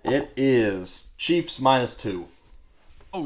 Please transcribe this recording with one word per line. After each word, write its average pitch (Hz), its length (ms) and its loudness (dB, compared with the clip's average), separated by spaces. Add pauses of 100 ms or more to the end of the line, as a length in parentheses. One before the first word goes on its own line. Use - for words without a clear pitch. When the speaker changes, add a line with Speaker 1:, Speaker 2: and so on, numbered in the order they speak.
Speaker 1:
It - 320 -2
is 110 840 0
Chiefs 165 420 -2
minus 131 360 2
two. 90 320 -8 (840)
Speaker 2:
Oh, 175 120 -6